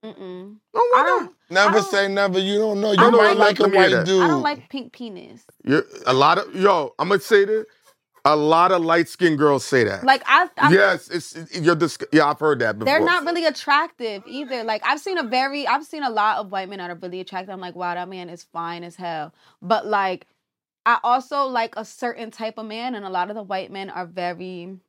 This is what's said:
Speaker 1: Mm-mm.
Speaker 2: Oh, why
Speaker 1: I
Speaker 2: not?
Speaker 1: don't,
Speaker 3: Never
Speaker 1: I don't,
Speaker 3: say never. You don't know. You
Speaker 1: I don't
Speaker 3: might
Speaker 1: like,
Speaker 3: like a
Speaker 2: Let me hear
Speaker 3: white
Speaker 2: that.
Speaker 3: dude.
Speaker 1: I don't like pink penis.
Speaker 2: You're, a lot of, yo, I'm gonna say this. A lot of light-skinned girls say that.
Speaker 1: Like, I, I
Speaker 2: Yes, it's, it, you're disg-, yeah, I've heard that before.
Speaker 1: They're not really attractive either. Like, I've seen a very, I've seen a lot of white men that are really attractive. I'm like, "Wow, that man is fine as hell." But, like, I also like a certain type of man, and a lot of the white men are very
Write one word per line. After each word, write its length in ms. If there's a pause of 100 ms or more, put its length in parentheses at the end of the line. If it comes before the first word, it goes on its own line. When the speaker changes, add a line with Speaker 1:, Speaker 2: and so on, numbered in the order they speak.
Speaker 1:
Mm-mm. 520 (180)
Speaker 2:
Oh, 200
why 60
Speaker 1:
I 40
Speaker 2:
not? 160
Speaker 1:
don't, 140 (180)
Speaker 3:
Never 180
Speaker 1:
I 120
don't, 100
Speaker 3:
say 160
never. 320
You 180
don't 240
know. 120
You 60
Speaker 1:
I 40
don't 100
Speaker 3:
might 240
Speaker 1:
like, 0
Speaker 3:
like 220
a 40
Speaker 2:
Let 80
me 60
hear 120
Speaker 3:
white 80
Speaker 2:
that. 100
Speaker 3:
dude. 160
Speaker 1:
I 40
don't 140
like 280
pink 220
penis. 540 (180)
Speaker 2:
You're, 200 (240)
a 80
lot 240
of, 160
yo, 420
I'm 120
gonna 120
say 240
this. 200 (600)
A 120
lot 340
of 140
light-skinned 520
girls 280
say 180
that. 220
Speaker 1:
Like, 200
I, 220 (100)
I 140
Speaker 2:
Yes, 380
it's, 260
it, 260
you're 140
disg-, 380
yeah, 160
I've 100
heard 200
that 200
before. 60
Speaker 1:
They're 180
not 220
really 180
attractive 840
either. 380
Like, 220
I've 160
seen 160
a 60
very, 440
I've 160
seen 200
a 60
lot 280
of 120
white 200
men 100
that 100
are 60
really 240
attractive. 340
I'm 60
like, 160
"Wow, 200
that 120
man 220
is 120
fine 440
as 100
hell." 380 (280)
But, 260
like, 380 (600)
I 180
also 440
like 280
a 80
certain 480
type 260
of 80
man, 300
and 80
a 60
lot 200
of 60
the 80
white 300
men 160
are 160
very 720 (120)